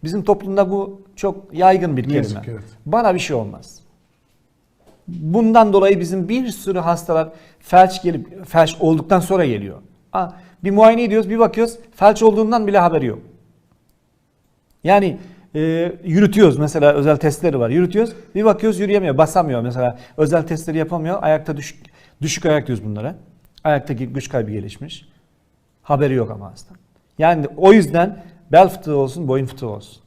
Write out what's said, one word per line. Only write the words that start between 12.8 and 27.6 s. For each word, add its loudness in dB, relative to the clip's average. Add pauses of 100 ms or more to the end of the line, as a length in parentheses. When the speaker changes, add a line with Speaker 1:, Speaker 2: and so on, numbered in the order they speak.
Speaker 1:
yok. -6 (1700)
Yani, 2 (360)
e, -2 (120)
yürütüyoruz 4
mesela, 2
özel 2
testleri -2
var, 0
yürütüyoruz, 0 (220)
bir -2
bakıyoruz 2
yürüyemiyor, 0
basamıyor 2
mesela, -4 (180)
özel 0
testleri -6
yapamıyor, -6
ayakta -2
düşük, -16 (360)
düşük -6
ayak 0
diyoruz -6
bunlara. -8 (500)
Ayaktaki -4
güç -10
kaybı -4
gelişmiş, -14 (760)
haberi -2
yok -4
ama -16
hasta. -20 (440)
Yani 0 (100)
o 6